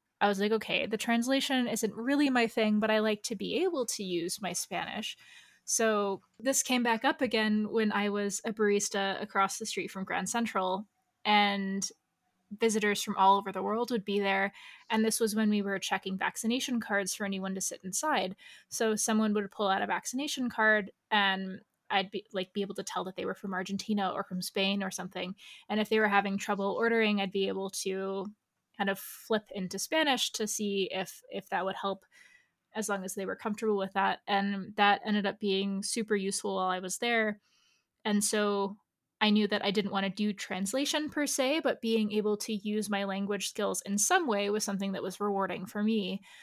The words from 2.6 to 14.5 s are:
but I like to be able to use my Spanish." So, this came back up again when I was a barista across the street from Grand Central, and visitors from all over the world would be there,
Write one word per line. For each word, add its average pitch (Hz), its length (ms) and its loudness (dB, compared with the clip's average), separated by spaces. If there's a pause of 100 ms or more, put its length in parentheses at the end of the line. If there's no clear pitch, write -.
but 220 100 2
I 220 100 4
like 214 240 0
to 226 120 -4
be 196 280 -2
able 320 220 0
to - 180 -6
use 175 380 -2
my 180 120 -4
Spanish." - 640 -6 (480)
So, 208 580 2 (160)
this 269 240 0
came 247 200 0
back 233 220 0
up 294 160 2
again 214 500 2
when 220 220 2
I 202 160 0
was 202 360 -2
a 226 80 -2
barista 202 680 2
across 196 380 0
the 226 80 -8
street 180 240 -6
from 190 140 -8
Grand 185 240 -2
Central, 202 580 -2 (380)
and 202 600 2 (680)
visitors 208 500 2
from 208 140 -4
all 196 220 8
over 196 140 -4
the 190 100 -4
world 226 280 -2
would 226 140 -2
be 202 160 0
there, 196 320 2 (380)